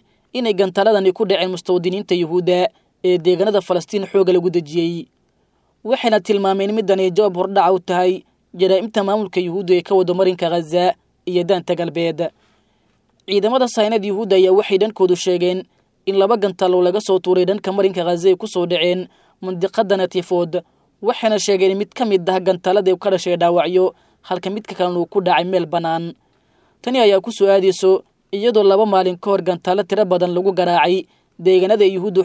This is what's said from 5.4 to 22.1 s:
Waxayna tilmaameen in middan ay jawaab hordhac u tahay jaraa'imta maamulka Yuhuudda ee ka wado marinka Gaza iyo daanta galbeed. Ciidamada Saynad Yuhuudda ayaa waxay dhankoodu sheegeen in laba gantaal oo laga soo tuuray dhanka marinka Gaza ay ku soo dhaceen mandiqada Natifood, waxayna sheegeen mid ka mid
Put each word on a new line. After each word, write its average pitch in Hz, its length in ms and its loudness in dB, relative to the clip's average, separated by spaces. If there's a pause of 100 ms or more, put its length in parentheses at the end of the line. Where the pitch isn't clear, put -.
Waxayna 220 360 0
tilmaameen 196 500 -2
in 214 60 -4
middan 190 240 0
ay 185 100 0
jawaab 190 260 0
hordhac 190 380 0
u 185 60 0
tahay 185 320 0 (420)
jaraa'imta 190 520 0
maamulka 196 340 -2
Yuhuudda 180 340 -4
ee 175 80 2
ka 202 120 -2
wado 180 200 2
marinka 185 360 0
Gaza 175 440 0 (320)
iyo 180 180 0
daanta 180 300 -2
galbeed. 165 560 -4 (960)
Ciidamada 226 420 0
Saynad 214 360 -2
Yuhuudda 196 320 0
ayaa 185 160 6
waxay 196 260 2
dhankoodu 190 380 0
sheegeen 180 480 -2 (420)
in 196 120 -4
laba 202 180 2
gantaal 190 380 0
oo 180 80 2
laga 180 180 0
soo 190 180 0
tuuray 180 260 0
dhanka 190 280 -4
marinka 190 320 0
Gaza 175 240 0
ay 185 80 4
ku 220 100 -10
soo 180 200 -4
dhaceen 175 420 -2 (340)
mandiqada 185 540 -2
Natifood, 175 640 -2 (400)
waxayna 214 360 0
sheegeen 190 400 0
mid 208 160 -6
ka 247 100 -4
mid 196 260 0